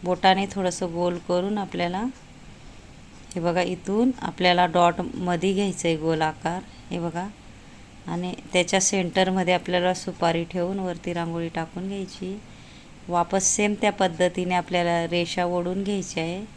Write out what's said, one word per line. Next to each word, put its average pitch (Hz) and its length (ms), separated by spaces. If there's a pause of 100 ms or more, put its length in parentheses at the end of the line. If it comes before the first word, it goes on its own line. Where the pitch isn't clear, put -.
बोटाने 185 500
थोडंसं 180 400
गोल 175 260 (100)
करून 190 300
आपल्याला, 175 440 (1300)
हे 180 60
बघा, 170 220
इथून 196 480 (100)
आपल्याला 180 460
डॉट 175 340
मध्ये 175 520
घ्यायचं 190 360
आहे 165 80
गोल 160 260
आकार. 165 380 (300)
हे 175 80
बघा, 170 280 (800)
आणि 180 280 (180)
त्याच्या 180 280
सेंटरमध्ये 185 760
आपल्याला 180 400
सुपारी 170 500
ठेवून 180 340
वरती 180 340
रांगोळी 170 360
टाकून 165 400
घ्यायची. 190 480 (720)
वापस 175 460
सेम 208 260
त्या 208 120
पद्धतीने 180 600
आपल्याला 175 520
रेषा 175 380
ओढून 180 400
घ्यायची 196 360
आहे. 170 240 (120)